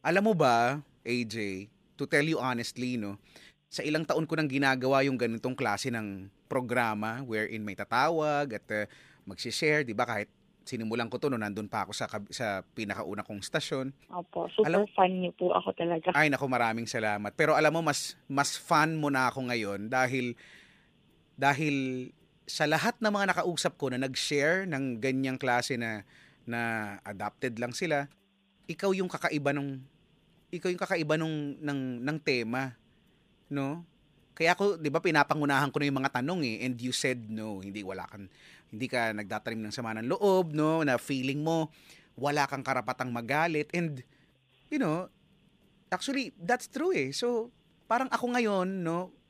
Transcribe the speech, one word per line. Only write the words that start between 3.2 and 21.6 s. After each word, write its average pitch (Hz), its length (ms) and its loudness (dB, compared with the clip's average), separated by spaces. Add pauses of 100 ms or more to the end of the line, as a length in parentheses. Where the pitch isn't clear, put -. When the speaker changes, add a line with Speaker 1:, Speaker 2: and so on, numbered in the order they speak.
Speaker 1:
sa - 160 -6
ilang 156 160 0
taon 156 240 2
ko 160 80 -4
nang 156 160 0
ginagawa 135 560 4
yung 131 160 0
ganitong 117 320 -2
klase 120 400 0
ng 101 400 -8 (160)
programa 117 720 0
wherein 110 400 -4
may 101 160 -8
tatawag 147 800 2
at, - 160 -12
ah, 104 160 -2 (320)
magsishare, 147 640 0
di 117 80 -6
ba, 117 160 0
kahit 104 240 -4 (320)
sinimulan 113 400 -2
ko 120 160 -6
to, 147 80 2
no, 127 80 0
nandun 104 320 -4
pa 101 160 -2
ako 98 80 -10
sa - 160 -6
kab-, 104 240 -8
sa 101 400 -2
pinakauna 101 480 -6
kong 101 240 -10
stasyon. 135 480 -4 (160)
Speaker 2:
Opo, 175 400 -6
super 214 160 4
Speaker 1:
Alam 190 320 4
Speaker 2:
fan 185 240 6
niyo 175 160 -2
po 180 160 2
ako 185 240 0
talaga. 170 400 0
Speaker 1:
Ay, 147 160 6
naku, 135 160 -2
maraming 117 400 0
salamat. 104 480 -2
Pero 156 160 6
alam 151 160 6
mo, 165 160 0
mas, - 400 -2
mas 139 320 0
fan 160 400 4
mo 143 160 0
na 131 160 4
ako 123 240 -4
ngayon 104 400 -2
dahil, 127 400 0 (1040)
dahil 135 720 0 (400)